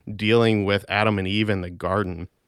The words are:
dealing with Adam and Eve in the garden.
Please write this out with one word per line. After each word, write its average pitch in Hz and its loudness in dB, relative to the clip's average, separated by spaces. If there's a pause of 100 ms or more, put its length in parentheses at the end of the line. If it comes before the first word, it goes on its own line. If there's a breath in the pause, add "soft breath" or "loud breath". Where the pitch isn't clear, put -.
(160)
dealing 110 4
with 101 0
Adam 104 0
and 92 -2
Eve 107 0
in 98 -2
the 87 -8
garden. 90 -4 (200)